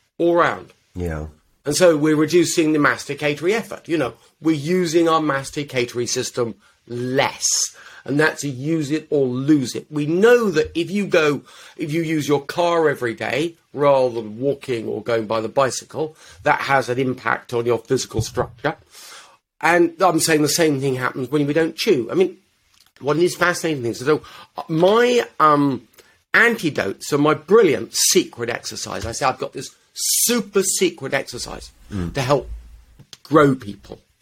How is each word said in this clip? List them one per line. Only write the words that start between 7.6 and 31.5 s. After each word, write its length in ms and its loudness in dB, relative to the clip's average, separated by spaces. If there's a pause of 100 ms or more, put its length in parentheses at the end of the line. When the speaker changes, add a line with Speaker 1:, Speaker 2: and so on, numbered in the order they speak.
Speaker 1:
And 140 -2
that's 240 0
a 40 -6
use 440 -4
it 180 -4
or 160 2
lose 480 0
it. 160 -10
We 160 -4
know 460 4
that 280 -2
if 120 -4
you 160 -2
go, 340 2 (340)
if 160 -8
you 120 -2
use 240 -2
your 180 2
car 420 0
every 280 -2
day 400 -4 (180)
rather 400 2
than 260 -8
walking 480 -4
or 140 -6
going 240 -2
by 160 -2
the 80 -6
bicycle, 680 -4 (280)
that 180 0
has 260 0
an 120 -2
impact 520 -4
on 140 -2
your 140 2
physical 420 -2
structure. 560 -6 (840)
And 400 4
I'm 200 4
saying 240 2
the 60 0
same 300 2
thing 160 -2
happens 360 -4
when 160 0
we 60 -2
don't 220 0
chew. 360 0
I 20 -6
mean, 240 0 (600)
one 160 0
of 60 0
these 140 2
fascinating 460 -2
things. 240 -4
So, 160 2 (340)
uh, 120 -8
my, 580 4 (140)
um, 480 4 (480)
antidote, 680 0
so 140 -2
my 160 4
brilliant 600 2
secret 560 0
exercise, 540 -10
I 80 -6
say 120 -4
I've 140 -2
got 140 -10
this 200 -12 (220)
super 680 0
secret 520 -2
exercise 580 -8 (200)